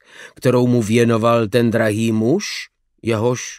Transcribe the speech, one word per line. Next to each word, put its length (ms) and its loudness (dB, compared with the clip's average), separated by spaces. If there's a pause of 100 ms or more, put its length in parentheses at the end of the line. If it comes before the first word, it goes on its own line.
(360)
kterou 320 2
mu 140 2
věnoval 680 2
ten 240 0
drahý 400 0
muž, 580 -2 (320)
jehož 580 -4